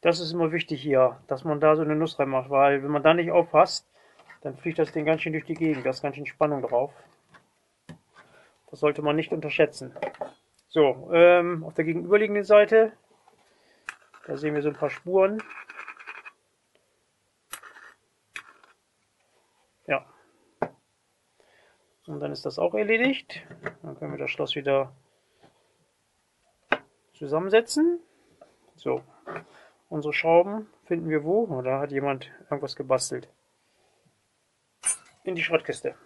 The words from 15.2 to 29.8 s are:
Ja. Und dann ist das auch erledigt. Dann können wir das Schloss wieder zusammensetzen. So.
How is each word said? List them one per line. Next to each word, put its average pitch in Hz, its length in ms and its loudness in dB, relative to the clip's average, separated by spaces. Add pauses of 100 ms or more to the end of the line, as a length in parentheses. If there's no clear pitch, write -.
Ja. 139 180 -4 (2000)
Und 151 120 -12
dann 143 140 -8
ist 139 120 -12
das 151 140 -8
auch 175 140 -2
erledigt. 220 680 -2 (420)
Dann 139 140 -14
können 151 140 -12
wir 139 80 -12
das 139 120 -6
Schloss 143 220 -6
wieder 135 380 -2 (2250)
zusammensetzen. 220 880 0 (720)
So. 64 260 -6 (920)